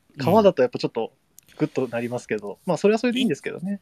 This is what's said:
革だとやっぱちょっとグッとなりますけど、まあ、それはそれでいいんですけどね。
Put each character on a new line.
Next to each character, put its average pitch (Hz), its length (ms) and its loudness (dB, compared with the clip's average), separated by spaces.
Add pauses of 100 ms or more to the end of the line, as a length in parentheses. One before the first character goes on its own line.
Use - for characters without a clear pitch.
(180)
革 160 240 4
だ 190 120 6
と 127 100 2
や 123 60 2
っ - 20 -8
ぱ - 80 -8
ち - 80 -4
ょ - 20 -2
っ - 20 -6
と - 220 -6 (440)
グ 156 80 0
ッ - 20 -10
と 131 200 -4
な 117 120 -6
り 120 100 -6
ま 120 80 -6
す - 100 -10
け 110 100 -4
ど、 101 280 -10
ま 180 100 -2
あ、 - 20 -8
そ 202 100 2
れ 214 60 4
は 226 40 0
そ 233 80 -4
れ 240 80 0
で 247 60 -4
い - 20 0
い 262 40 0
ん - 20 0
で 143 80 0
す - 80 -20
け - 80 -6
ど - 80 -12
ね。 190 220 -8